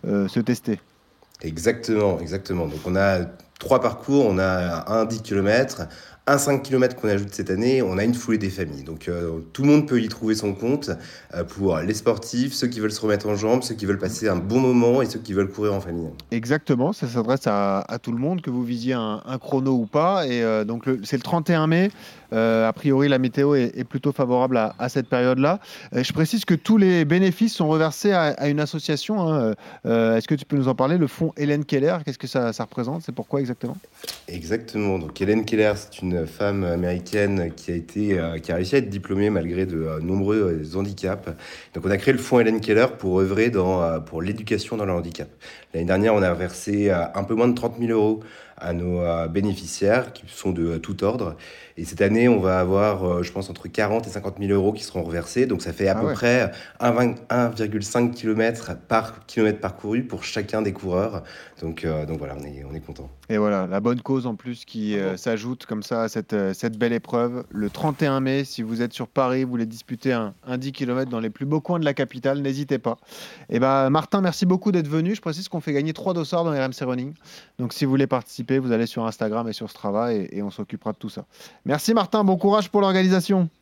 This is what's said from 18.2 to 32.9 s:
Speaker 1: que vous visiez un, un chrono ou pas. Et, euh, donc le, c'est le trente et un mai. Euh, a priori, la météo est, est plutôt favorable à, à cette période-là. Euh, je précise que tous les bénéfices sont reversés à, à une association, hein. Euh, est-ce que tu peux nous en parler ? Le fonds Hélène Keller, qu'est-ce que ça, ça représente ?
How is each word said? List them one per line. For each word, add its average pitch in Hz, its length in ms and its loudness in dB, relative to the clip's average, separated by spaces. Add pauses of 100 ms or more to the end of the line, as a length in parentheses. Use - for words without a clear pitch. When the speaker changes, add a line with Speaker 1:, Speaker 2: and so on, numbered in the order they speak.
Speaker 1:
que 139 80 -6
vous 123 140 -2
visiez 120 300 -2
un, 110 320 -4
un 131 140 -6
chrono 135 340 0
ou 120 120 2
pas. 165 420 2
Et, 120 160 0
euh, 110 220 2
donc 113 200 -6
le, 131 180 0
c'est 127 140 -4
le 120 60 -4
trente 170 260 -2
et 170 60 4
un 156 120 2
mai. 175 220 4 (440)
Euh, 113 360 4
a - 20 0
priori, 139 380 2
la 135 100 4
météo 139 360 2
est, 120 220 2
est 127 60 -4
plutôt 135 300 -2
favorable 127 420 2
à, 110 240 2
à 120 80 -2
cette 127 220 -2
période-là. 131 500 4 (340)
Euh, 123 100 2
je - 100 -4
précise 160 320 0
que 185 80 4
tous 214 240 4
les 185 260 6
bénéfices 185 520 4
sont 160 120 2
reversés 160 460 2
à, 165 140 4
à 147 200 0
une 147 140 2
association, 160 680 -2
hein. 123 260 2 (320)
Euh, 113 300 4
est-ce 113 140 0
que 156 60 4
tu 139 100 -8
peux 147 100 -2
nous 135 140 2
en 123 60 2
parler ? 143 220 2
Le 151 100 2
fonds - 280 -4
Hélène 147 300 0
Keller, 151 400 2
qu'est-ce 135 140 -8
que 127 80 -10
ça, 120 260 0
ça 120 100 -6
représente ? 127 420 -6